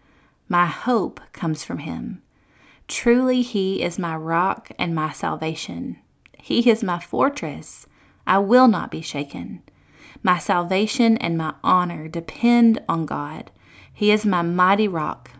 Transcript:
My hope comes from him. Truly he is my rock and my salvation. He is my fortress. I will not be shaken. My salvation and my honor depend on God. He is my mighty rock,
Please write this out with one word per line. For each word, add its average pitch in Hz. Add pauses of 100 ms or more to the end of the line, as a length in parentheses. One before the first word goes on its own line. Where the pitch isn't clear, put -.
(480)
My 175
hope 214 (140)
comes 160
from 170
him. - (680)
Truly 254
he 190
is 175
my 165
rock 165
and 170
my 156
salvation. 160 (400)
He 233
is 226
my 175
fortress. 220 (400)
I 185
will 233
not 180
be 160
shaken. 156 (640)
My 180
salvation 196
and 170
my 160 (100)
honor 175
depend 226
on 165
God. 147 (420)
He 208
is 214
my 185
mighty 185
rock, 160 (100)